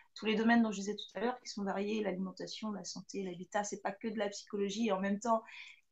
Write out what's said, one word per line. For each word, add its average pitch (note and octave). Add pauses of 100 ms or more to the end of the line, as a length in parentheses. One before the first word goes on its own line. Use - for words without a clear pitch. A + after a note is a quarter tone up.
(140)
tous G#3
les A3
domaines A#3
dont A3
je G3
disais G#3
tout -
à -
l'heure, B3
qui -
sont G3+
variés, G3+
l'alimentation, F#3
la F#3
santé, F#3+
l'habitat, F#3
c'est G3+
pas G3+
que -
de G#3+
la G3+
psychologie, G3+
et G3
en F#3+
même G3+
temps, A3+ (500)